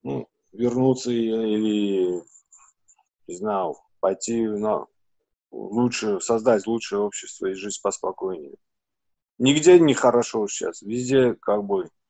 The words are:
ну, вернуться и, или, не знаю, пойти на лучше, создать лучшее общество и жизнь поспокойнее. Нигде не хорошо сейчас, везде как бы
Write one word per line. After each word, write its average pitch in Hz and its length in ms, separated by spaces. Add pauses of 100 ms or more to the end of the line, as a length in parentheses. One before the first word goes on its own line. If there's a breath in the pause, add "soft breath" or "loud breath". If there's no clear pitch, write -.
ну, 131 240 (260)
вернуться 123 580
и, 117 60 (100)
или, 104 960 (1040)
не 90 80
знаю, 202 400 (240)
пойти 117 480
на 104 380 (680)
лучше, 107 680
создать 113 480
лучшее 113 340
общество - 460
и 95 60
жизнь 98 300
поспокойнее. 92 720 (840)
Нигде 151 400
не 151 140
хорошо 117 540
сейчас, - 360
везде 123 520
как 104 300
бы 95 240 (200)